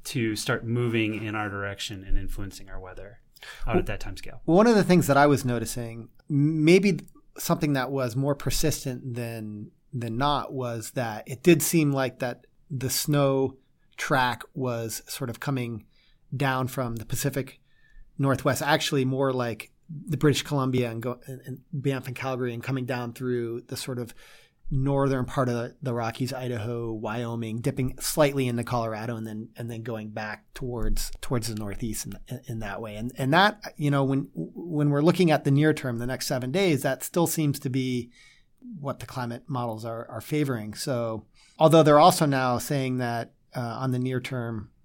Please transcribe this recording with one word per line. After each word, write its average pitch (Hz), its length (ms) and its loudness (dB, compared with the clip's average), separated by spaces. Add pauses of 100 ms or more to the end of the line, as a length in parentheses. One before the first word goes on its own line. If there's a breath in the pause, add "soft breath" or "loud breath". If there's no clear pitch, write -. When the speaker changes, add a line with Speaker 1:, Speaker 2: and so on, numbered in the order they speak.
Speaker 1:
to 113 320 -2
start 120 280 -2
moving 113 580 0
in 107 120 -6
our 107 140 -4
direction 101 560 -8
and 98 120 4
influencing 98 520 -4
our 95 100 -10
weather 95 400 -16 (480 loud breath)
out 117 80 0
Speaker 2:
Well, 107 40 6
Speaker 1:
at 95 80 0
that 104 120 -6
time 101 160 -8
scale. - 300 -14
Speaker 2:
one 180 220 8
of 233 80 6
the 196 80 6
things 180 240 6
that 139 100 6
I 147 100 8
was 139 160 4
noticing, 117 640 -4 (220)
m-, 151 340 2
maybe 180 360 6 (380)
something 160 340 0
that 131 180 0
was 127 280 -2
more 139 180 0
persistent 131 800 -2
than, 113 560 -8 (220)
than 117 240 -4
not, 139 340 0
was 120 400 -6
that 113 340 -4
it 131 160 -10
did 170 200 6
seem 156 300 2
like 135 280 -2
that 120 260 -6 (240)
the 127 200 -6
snow 135 680 2 (400)
track 127 480 0 (100)
was 117 540 -4
sort 127 220 -8
of 113 100 -10
coming 120 460 -4 (500)
down 131 320 0
from 123 300 -4
the - 80 -10
Pacific - 560 -4 (560)
Northwest, 135 440 0
actually 147 440 2
more 135 260 0
like 120 400 -4 (360)
the 151 100 -2
British 143 260 4
Columbia 127 480 0
and 113 100 -8
go-, 123 260 -6
and, 131 180 -14
and 127 160 -12 (100)
Banff 135 360 -2
and 123 80 -8
Calgary, 127 380 -4
and 117 80 -8
coming 131 240 -2
down 123 280 -4
through 120 540 -4
the 127 100 -10
sort 123 220 -8
of 117 140 -10 (580 soft breath)
northern 135 540 2
part 127 240 0
of 120 60 0
the, 117 260 -6
the 131 140 -4
Rockies, 120 360 -4
Idaho, 117 640 -6
Wyoming, 113 680 -6
dipping 127 400 -2
slightly 139 480 2
into 120 160 -2
Colorado, 113 520 -4
and 110 100 -10
then, 110 320 -10
and 117 140 -10
then 113 100 -10
going 110 280 -8
back 107 440 -10
towards, 113 580 0 (100)
towards 117 260 -2
the 113 80 -6
Northeast 107 500 -6
in, 104 80 -10 (140)
in, 127 200 -10
in 113 120 -8
that 98 200 -8
way. 107 160 -10
And, 117 220 -6
and 135 160 2
that, 196 260 4 (180)
you 147 120 0
know, 139 140 2
when, 135 320 0
when 156 560 -2
we're 143 100 2
looking 175 300 6
at 143 120 4
the 147 60 2
near 147 240 6
term, 127 240 -4
the 120 80 -6
next 123 220 -6
seven 127 240 -2
days, 175 320 2
that 131 200 -2
still 170 220 2
seems 151 360 0
to 139 100 -4
be 127 400 -2 (680 soft breath)
what 139 200 -8
the - 80 -12
climate 120 400 -8
models 120 380 -6
are, 113 220 -8
are 110 140 -12
favoring. 123 540 -2
So, 117 500 -4 (320 soft breath)
although 160 240 10
they're 147 180 10
also 170 280 8
now 131 320 2
saying 131 400 -2
that, 117 340 -4 (220)
uh, 131 60 -4 (180)
on 131 100 -2
the 123 80 0
near 127 220 -2
term 117 500 -6 (160)